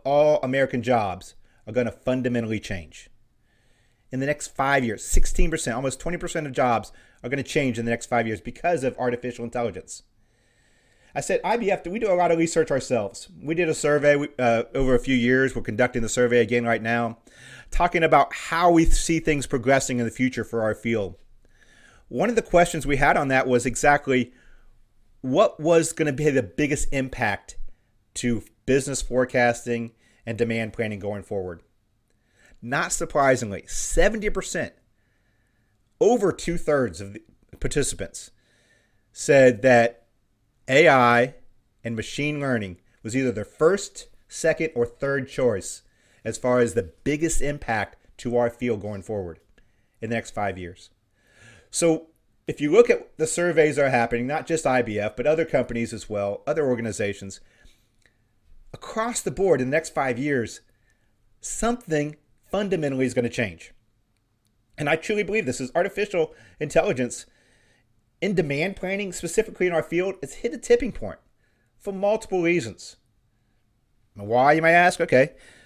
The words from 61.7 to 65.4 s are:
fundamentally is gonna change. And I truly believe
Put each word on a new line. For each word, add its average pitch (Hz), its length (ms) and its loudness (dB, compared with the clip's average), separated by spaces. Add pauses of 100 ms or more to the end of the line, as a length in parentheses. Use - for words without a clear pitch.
fundamentally 165 540 -2
is 123 80 -2
gonna 120 160 -2
change. 101 440 -6 (1040)
And 147 120 -4
I 165 60 2
truly 208 280 -2
believe 190 220 -2